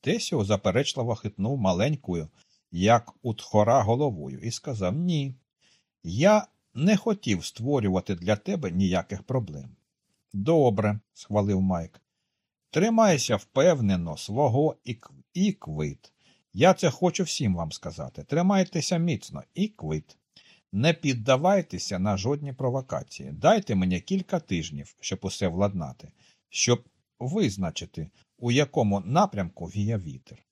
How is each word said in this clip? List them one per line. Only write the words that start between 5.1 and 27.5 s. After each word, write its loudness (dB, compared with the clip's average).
я 4
не 4
хотів -2
створювати -2
для 0
тебе -6
ніяких -2
проблем». -6
«Добре», — 2
схвалив 0
Майк. -2
«Тримайся 4
впевнено 2
свого 0
ік-, -12
іквит. -4
Я 6
це 2
хочу 0
всім 0
вам -4
сказати. -12
Тримайтеся 0
міцно, -4
іквит. -6
Не 2
піддавайтеся 0
на 0
жодні -4
провокації. -6
Дайте 2
мені 2
кілька -4
тижнів, -8
щоб -6
усе -4
владнати, -4
щоб 0
визначити, -4